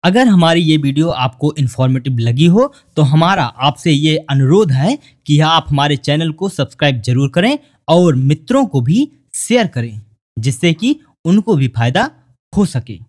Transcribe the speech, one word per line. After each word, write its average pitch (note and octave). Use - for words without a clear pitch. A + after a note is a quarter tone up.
अगर A#3
हमारी E3+
ये D#3
वीडियो D3
आपको C#3+
इन्फॉर्मेटिव C3
लगी A#2+
हो, A3+
तो D#3
हमारा D#3+
आपसे C#3
ये D#3
अनुरोध C#3
है F3
कि D3
आप D#3
हमारे C#3+
चैनल D3+
को F#3
सब्सक्राइब C#3
जरूर C3
करें C4
और E3+
मित्रों D3+
को C#3
भी G3+
शेयर A#3
करें, A#2
जिससे C3+
कि B3+
उनको G3
भी C3+
फायदा C3
हो G3+
सके। A2